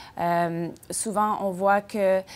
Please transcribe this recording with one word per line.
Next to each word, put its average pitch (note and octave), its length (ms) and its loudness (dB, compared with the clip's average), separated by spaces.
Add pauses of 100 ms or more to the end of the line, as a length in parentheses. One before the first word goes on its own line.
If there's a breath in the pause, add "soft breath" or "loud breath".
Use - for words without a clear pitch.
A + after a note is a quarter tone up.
(200 loud breath)
Euh, E3+ 500 0 (220)
souvent, G#3+ 500 -2
on G3 80 0
voit G3 320 2
que F#3+ 400 0 (140 loud breath)